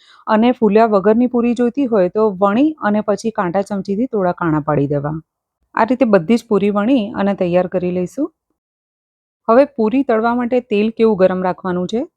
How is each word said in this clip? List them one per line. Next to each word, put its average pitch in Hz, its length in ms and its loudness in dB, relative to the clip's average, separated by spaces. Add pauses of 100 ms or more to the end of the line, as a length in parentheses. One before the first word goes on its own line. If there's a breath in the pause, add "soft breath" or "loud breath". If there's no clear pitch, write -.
(260 soft breath)
અને 220 260 2
ફૂલ્યા 220 460 2
વગરની 220 360 2
પૂરી 240 240 0
જોઈતી 240 320 -2
હોય 185 240 0
તો 214 240 0
વણી 214 320 2 (120)
અને 208 260 -2
પછી 214 320 -4
કાંટા 190 280 -2
ચમચીથી 202 440 -4
થોડા 180 280 -2
કાણા 156 280 0
પાડી 143 260 0
દેવા. 147 240 -4 (560)
આ 220 160 0
રીતે 240 240 2
બધી 214 260 2
જ - 140 -4
પૂરી 202 240 0
વણી 220 260 0 (100)
અને 196 280 -2
તૈયાર 180 340 0
કરી 180 220 -2
લઈશું. 262 360 -6 (1120)
હવે 247 160 6 (140)
પૂરી 226 300 0
તળવા 226 280 0
માટે 247 320 -2
તેલ 208 180 0 (120)
કેવું 220 220 2
ગરમ 185 260 2
રાખવાનું 180 420 -4
છે, 226 120 -4 (160)